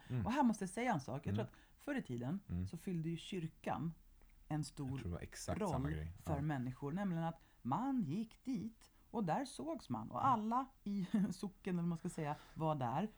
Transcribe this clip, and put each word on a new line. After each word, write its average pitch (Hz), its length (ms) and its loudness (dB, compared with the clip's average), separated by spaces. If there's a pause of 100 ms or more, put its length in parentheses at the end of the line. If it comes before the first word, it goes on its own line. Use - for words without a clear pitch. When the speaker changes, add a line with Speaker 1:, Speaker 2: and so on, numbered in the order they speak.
Speaker 1:
Mm. 127 160 2
Speaker 2:
Och 208 60 2
här 277 120 6
måste 220 200 6
jag 180 60 -2
säga 240 240 2
en 156 60 2
sak. 131 280 -4
Jag 101 60 2
Speaker 1:
Mm. - 20 2
Speaker 2:
tror 156 100 2
att - 380 -18
förr 285 120 -2
i 233 60 0
tiden 127 380 -2 (100)
Speaker 1:
Mm. 90 180 0
Speaker 2:
så 165 100 -8
fyllde 165 320 0
ju 170 80 -2
kyrkan 165 760 -2 (540)
en 151 160 2
stor 139 260 -4
Speaker 1:
Jag 135 100 -2
tror 107 100 -6
det 85 60 0
var - 60 -4
exakt - 380 -4
samma 190 280 2
Speaker 2:
roll 76 40 0
Speaker 1:
grej. 87 220 -2 (100)
Speaker 2:
för 151 120 0
Speaker 1:
Ja. 139 60 0
Speaker 2:
människor. 139 500 -2
Nämligen 175 320 0
att 165 180 -2 (200)
man 240 420 2
gick 190 400 -4
dit 220 480 -6 (200)
och 220 120 0
där 185 220 2
sågs 277 440 -6
man. - 220 -4
Och - 80 -2
Speaker 1:
Mm. 269 140 6
Speaker 2:
alla 233 320 2 (180)
i 202 280 0
<laughs> 202 200 6
socken, - 440 -4
eller 170 80 2
vad 175 60 2
man 165 80 0
ska 180 120 -4
säga, 151 260 0 (180)
var 156 220 2
där. 135 420 0